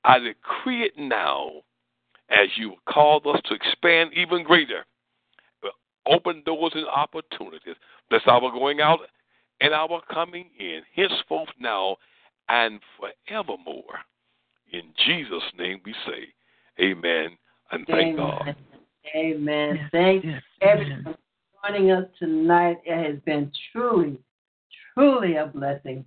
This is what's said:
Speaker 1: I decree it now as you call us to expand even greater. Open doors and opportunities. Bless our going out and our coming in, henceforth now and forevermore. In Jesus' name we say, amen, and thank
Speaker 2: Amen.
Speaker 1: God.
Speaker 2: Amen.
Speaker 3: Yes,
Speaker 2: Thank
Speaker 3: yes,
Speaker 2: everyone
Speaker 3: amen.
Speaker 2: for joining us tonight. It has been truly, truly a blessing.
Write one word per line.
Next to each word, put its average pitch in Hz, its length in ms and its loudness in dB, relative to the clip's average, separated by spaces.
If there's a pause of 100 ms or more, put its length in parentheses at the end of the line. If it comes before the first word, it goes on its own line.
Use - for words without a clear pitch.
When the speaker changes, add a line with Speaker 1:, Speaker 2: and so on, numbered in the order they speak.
Speaker 1:
I 127 160 8
decree 233 640 -6
it - 140 -4
now 82 540 -4 (760)
as 104 260 6
you 110 180 -8 (160)
call 151 320 4 (120)
us - 120 -2
to - 80 -4
expand 165 640 0
even 170 280 -2
greater. 147 420 2 (1200)
Open 170 400 0
doors 165 300 -2
and 156 120 -6
opportunities. 101 880 -8 (340)
Bless - 160 4
our 123 260 6
going 139 300 -2
out 151 180 4 (600)
and 143 120 2
our 160 280 -2 (100)
coming 175 360 -8 (120)
in, 85 220 -10 (140)
henceforth 180 540 -2 (100)
now 123 360 -2 (540)
and 110 300 0 (180)
forevermore. 98 1000 -12 (760)
In 87 80 -10 (240)
Jesus' 127 380 -2 (140)
name 92 280 -8
we 107 80 -14 (120)
say, 60 220 -12 (560)
amen, 85 540 -2 (340)
and 82 160 -8
thank 165 300 2
Speaker 2:
Amen. - 0 -
Speaker 1:
God. - 380 -6 (600)
Speaker 2:
Amen. 151 600 -2
Speaker 3:
Yes, 151 160 -8
Speaker 2:
Thank 190 340 4
Speaker 3:
yes, 143 160 -6 (200)
Speaker 2:
everyone 143 400 4
Speaker 3:
amen. - 140 -10 (460)
Speaker 2:
for 202 80 -6
joining 196 220 4
us 185 140 2 (140)
tonight. 170 680 2
It 165 260 -2
has 143 140 -10
been 147 260 -2 (200)
truly, 202 480 0 (720)
truly 240 440 4
a 151 80 0
blessing. 139 600 -6